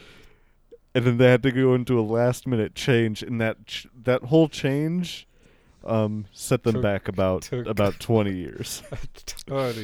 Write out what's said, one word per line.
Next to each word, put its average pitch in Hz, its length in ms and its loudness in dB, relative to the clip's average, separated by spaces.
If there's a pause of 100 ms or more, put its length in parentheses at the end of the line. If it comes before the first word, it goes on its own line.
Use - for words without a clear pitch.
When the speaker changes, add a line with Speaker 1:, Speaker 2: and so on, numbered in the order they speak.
(960)
Speaker 1:
And 120 100 2
then 120 120 4
they 123 120 8
had 123 140 6
to 135 80 2
go 127 240 4
into 123 240 0
a - 20 4
last-minute 117 720 -2
change, 117 480 0
and 120 180 -6
that 110 280 -4
ch-, - 180 -14 (180)
that 127 200 0
whole 156 260 4
change, 160 800 -4 (560)
um, 107 480 -2
set - 320 -2
them 113 120 2
Speaker 2:
Took, 127 60 -2
Speaker 1:
back 101 280 0
about, 92 340 0
Speaker 2:
took 123 240 -8
Speaker 1:
about 101 320 0
twenty 107 340 2
years. - 540 -10
Speaker 2:
<laughs> - 40 -20
a 147 60 -8 (280)
ton 135 440 -6
of 113 140 -6